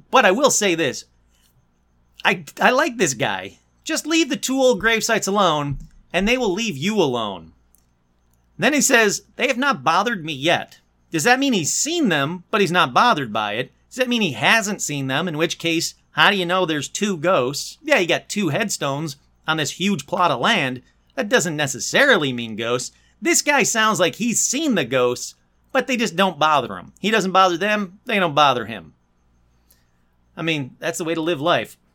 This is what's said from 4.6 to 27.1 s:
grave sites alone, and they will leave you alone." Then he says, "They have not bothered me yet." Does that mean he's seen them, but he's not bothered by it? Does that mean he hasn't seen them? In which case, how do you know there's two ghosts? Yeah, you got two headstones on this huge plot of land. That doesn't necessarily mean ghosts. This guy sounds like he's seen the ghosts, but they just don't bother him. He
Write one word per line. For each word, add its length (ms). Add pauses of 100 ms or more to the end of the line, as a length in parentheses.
grave 240
sites 240
alone, 520 (340)
and 120
they 120
will 160
leave 240
you 180
alone." 560 (1080)
Then 160
he 80
says, 420 (120)
"They 120
have 100
not 260
bothered 420
me 80
yet." 460 (320)
Does 140
that 140
mean 140
he's 200
seen 360
them, 400
but 120
he's 100
not 220
bothered 380
by 220
it? 180 (180)
Does 80
that 120
mean 120
he 100
hasn't 500
seen 260
them? 200
In 100
which 220
case, 340 (180)
how 200
do 60
you 80
know 200
there's 240
two 280
ghosts? 640
Yeah, 160
you 80
got 220
two 200
headstones 680 (280)
on 120
this 140
huge 340
plot 260
of 80
land. 420 (340)
That 120
doesn't 300
necessarily 760
mean 240
ghosts. 400 (260)
This 200
guy 220
sounds 360
like 160
he's 240
seen 360
the 100
ghosts, 500 (380)
but 140
they 100
just 180
don't 240
bother 380
him. 220
He 120